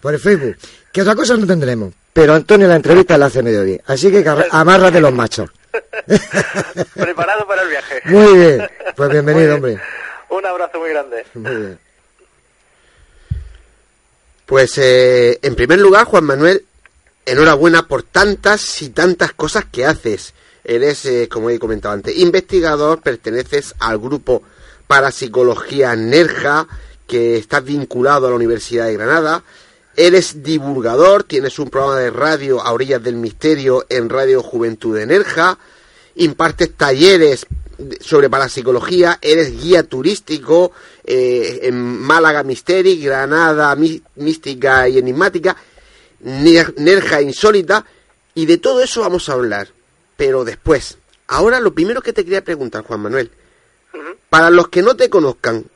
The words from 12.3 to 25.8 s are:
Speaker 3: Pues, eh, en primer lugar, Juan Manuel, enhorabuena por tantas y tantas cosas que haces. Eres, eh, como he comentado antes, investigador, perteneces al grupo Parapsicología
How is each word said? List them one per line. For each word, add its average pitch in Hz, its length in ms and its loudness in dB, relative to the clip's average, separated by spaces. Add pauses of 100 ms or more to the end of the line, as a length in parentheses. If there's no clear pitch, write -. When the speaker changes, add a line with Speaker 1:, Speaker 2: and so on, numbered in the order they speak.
Speaker 3:
Pues, 135 320 2
eh, 127 640 4
en 131 120 -2
primer 120 240 2
lugar, 202 260 6
Juan 190 200 2
Manuel, 151 400 0 (600)
enhorabuena 160 640 4
por 131 160 -4
tantas 202 800 -2
y 139 80 -14
tantas 175 420 -2
cosas 156 380 -6
que 123 160 -4
haces. 120 480 -4 (300)
Eres, 135 420 -2
eh, 120 240 -2
como 113 200 -4
he 120 80 -2
comentado 104 360 -6
antes, 101 240 -8
investigador, 165 840 0
perteneces 127 800 -6
al 113 180 -4
grupo 127 440 -4 (440)
Parapsicología 127 1120 0